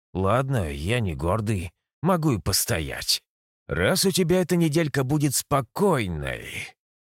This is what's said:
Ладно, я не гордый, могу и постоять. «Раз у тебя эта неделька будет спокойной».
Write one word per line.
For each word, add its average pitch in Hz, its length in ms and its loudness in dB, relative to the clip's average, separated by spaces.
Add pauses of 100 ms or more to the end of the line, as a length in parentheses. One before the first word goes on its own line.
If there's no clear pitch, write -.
(140)
Ладно, 104 580 0
я 85 280 -2
не 95 140 -2
гордый, 92 580 -2 (300)
могу 160 300 2
и 104 80 0
постоять. 78 840 -2 (440)
«Раз 120 380 2
у 196 60 2
тебя 185 300 2
эта 180 140 0
неделька 156 480 2
будет 143 300 2
спокойной». 92 1400 -2 (420)